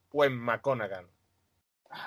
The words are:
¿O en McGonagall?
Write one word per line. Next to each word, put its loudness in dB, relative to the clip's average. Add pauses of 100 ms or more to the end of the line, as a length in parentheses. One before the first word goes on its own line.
(100)
¿O 4
en 0
McGonagall? -2 (1000)